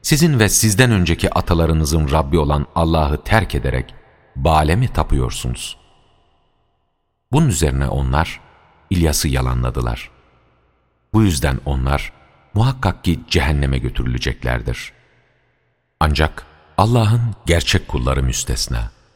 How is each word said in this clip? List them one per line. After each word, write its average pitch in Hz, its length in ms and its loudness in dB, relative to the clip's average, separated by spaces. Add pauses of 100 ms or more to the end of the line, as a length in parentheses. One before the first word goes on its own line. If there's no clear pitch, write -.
sizin 151 380 2
ve 104 100 6
sizden 113 420 2
önceki 85 420 2
atalarınızın 78 760 2
Rabbi 78 280 0
olan 71 360 0
Allah'ı 80 480 0
terk 107 320 0
ederek 64 380 -4 (420)
Baal'e 78 400 2
mi 123 120 0
tapıyorsunuz?" 62 920 -4 (1500)
Bunun 151 160 4
üzerine 69 400 0
onlar 67 520 -2 (500)
İlyas'ı 82 380 0
yalanladılar. 64 840 -2 (1000)
Bu 110 100 4
yüzden 71 420 0
onlar 67 480 -2 (400)
muhakkak 120 500 -2
ki 87 160 0 (100)
cehenneme 71 480 0
götürüleceklerdir. 60 1160 -4 (1040)
Ancak 76 460 2 (320)
Allah'ın 113 580 2 (100)
gerçek 85 420 0
kulları 65 360 -2
müstesna. 60 680 -4 (240)